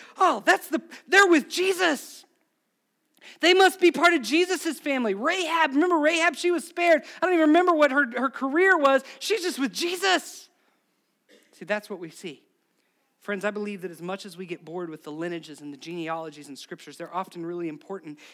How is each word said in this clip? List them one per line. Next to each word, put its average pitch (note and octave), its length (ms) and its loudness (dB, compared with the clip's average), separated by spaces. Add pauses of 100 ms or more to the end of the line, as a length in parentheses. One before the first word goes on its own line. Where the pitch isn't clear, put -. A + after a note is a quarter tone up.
(180)
"Oh, D4+ 260 2
that's - 260 2
the, C#4+ 120 -2 (260)
they're G4 200 6
with E4 200 4
Jesus. F4 800 -2 (1160)
They E4+ 120 6
must F#4+ 260 6
be F4 120 6
part E4+ 240 4
of C#4 80 -2
Jesus's E4 560 -2
family." B3+ 340 -2
Rahab, D#4 640 -2
remember E4+ 220 2
Rahab? D#4+ 380 2
She F4 140 -2
was E4+ 180 -4
spared. E4+ 360 2 (180)
I E4+ 60 0
don't F#4 80 2
even D#4 140 4
remember F4 260 4
what D4 160 4
her, C4+ 260 0
her B3+ 140 -2
career E4 440 2
was. C4+ 280 2 (160)
She's G4+ 240 -4
just D#4 160 -6
with B3+ 120 -4
Jesus. F4 800 -4 (1000)
See, - 140 -20
that's G#3 260 -6
what F#3 80 -12
we E3+ 100 -14
see. D#3 320 -16 (800)
Friends, G3+ 220 -8
I G3+ 60 -4
believe G#3 320 -8
that F3+ 80 -10
as E3 140 -16
much F#3+ 240 -10
as E3+ 100 -18
we F#3 80 -12
get E3+ 180 -12
bored E3+ 240 -10
with D#3 140 -14
the D#3 100 -16
lineages D#3 480 -10
and D3 140 -14
the C#3 40 -18
genealogies D#3+ 720 -10
and C#3 120 -18
scriptures, D3+ 360 -18
they're E3+ 160 -14
often F3+ 320 -10
really F3 260 -8
important D3+ 500 -14 (140)